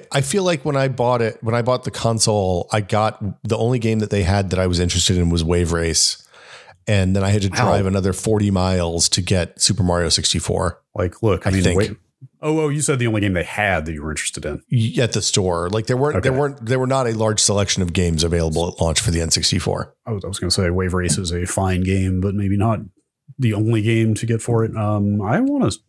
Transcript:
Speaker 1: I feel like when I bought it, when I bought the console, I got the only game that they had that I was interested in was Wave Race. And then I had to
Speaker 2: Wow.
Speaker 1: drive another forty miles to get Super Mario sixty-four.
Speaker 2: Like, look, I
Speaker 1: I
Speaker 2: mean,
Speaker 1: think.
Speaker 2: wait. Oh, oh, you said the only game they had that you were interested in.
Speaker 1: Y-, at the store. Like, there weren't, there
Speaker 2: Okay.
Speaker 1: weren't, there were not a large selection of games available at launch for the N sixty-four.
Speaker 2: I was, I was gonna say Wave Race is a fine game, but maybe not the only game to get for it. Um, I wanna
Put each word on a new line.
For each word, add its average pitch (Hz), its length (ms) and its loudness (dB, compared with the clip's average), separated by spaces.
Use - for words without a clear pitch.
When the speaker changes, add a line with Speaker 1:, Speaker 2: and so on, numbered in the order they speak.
Speaker 1:
I 139 80 2
feel 190 220 0
like 175 200 0
when 143 140 -2
I 135 100 2
bought 123 340 0
it, 110 220 -2
when 113 100 -2
I 120 80 2
bought 127 220 0
the 110 80 -6
console, 104 800 0
I 107 80 2
got 107 420 0
the 113 140 -2
only 120 200 0
game 110 220 0
that 107 100 -2
they 101 140 0
had 98 280 2
that 90 80 0
I 92 80 2
was 87 120 0
interested 90 380 2
in 87 120 2
was 82 140 0
Wave 85 300 2
Race. 82 520 0
And 95 260 4
then 98 120 2
I 98 60 2
had 104 100 2
to 98 80 2
Speaker 2:
Wow. 117 220 0
Speaker 1:
drive 101 140 2
another 95 280 0
forty 104 380 0
miles 90 580 0
to - 120 0
get 87 400 -2
Super 98 220 0
Mario 87 240 2
sixty-four. 87 760 -2
Speaker 2:
Like, 92 260 -4
look, 98 240 0
I 101 40 0
Speaker 1:
I 95 40 2
Speaker 2:
mean, 95 100 2
Speaker 1:
think. 90 140 2
Speaker 2:
wait. 104 140 2
Oh, 156 200 -2
oh, 151 80 0
you 147 120 -2
said 139 160 0
the 120 100 0
only 107 140 0
game 101 120 2
they 85 100 0
had 92 420 0
that 82 80 -6
you 73 80 -10
were 78 80 -6
interested - 360 -6
in. 73 160 -6
Speaker 1:
Y-, 117 220 2
at 110 80 0
the 107 100 -2
store. 90 480 0
Like, 110 160 -2
there 127 120 0
weren't, 147 260 0
there 131 80 2
Speaker 2:
Okay. 131 80 0
Speaker 1:
weren't, 139 260 -4
there 127 140 0
were 127 80 -2
not 131 200 0
a 113 60 -2
large 110 260 0
selection 98 440 0
of 85 100 -2
games 85 300 0
available 82 440 0
at - 140 -4
launch 82 200 2
for - 100 0
the 82 100 0
N 82 100 -2
sixty-four. - 600 -2
Speaker 2:
I 117 80 -6
was, 98 100 -6
I - 40 -8
was 98 120 -8
gonna 90 100 -2
say 92 200 0
Wave 90 240 0
Race 90 240 0
is 90 140 -4
a 87 140 -4
fine 92 380 0
game, 92 380 0
but 98 120 -2
maybe 101 240 0
not 110 220 0
the 120 160 0
only 110 280 0
game 110 340 2
to - 100 -6
get 113 160 -2
for 113 220 0
it. 110 140 -4
Um, 104 440 0
I 123 200 0
wanna 269 300 0